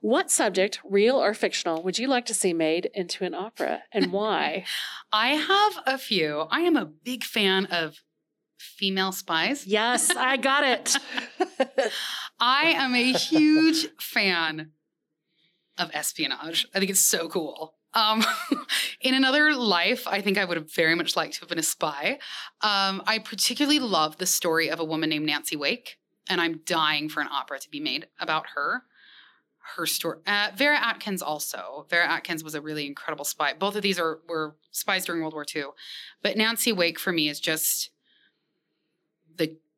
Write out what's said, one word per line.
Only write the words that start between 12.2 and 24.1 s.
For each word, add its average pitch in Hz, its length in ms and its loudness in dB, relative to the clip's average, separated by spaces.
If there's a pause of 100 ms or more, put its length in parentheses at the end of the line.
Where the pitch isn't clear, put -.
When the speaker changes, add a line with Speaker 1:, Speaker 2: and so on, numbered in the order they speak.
Speaker 2:
I 285 380 4
am 254 180 0
a 247 160 4
huge 311 760 4 (120)
fan 165 720 0 (1040)
of 165 160 -2
espionage. 151 840 -4
I 196 40 2
think 196 120 2
it's 190 80 2
so 170 300 2
cool. 156 440 -6 (220)
Um, 220 280 4 (400)
<laughs> - 380 -4
in 262 140 2
another 285 400 6
life, 214 520 2
I 196 140 0
think 196 160 2
I 196 80 2
would 170 120 -2
have 156 140 -8
very 165 220 4
much 170 220 0
liked 156 200 -2
to - 40 -10
have - 100 -18
been 165 80 -4
a 160 60 -2
spy. 160 560 -2 (420)
Um, 196 460 0
I 220 160 0
particularly 277 560 0
love 160 380 0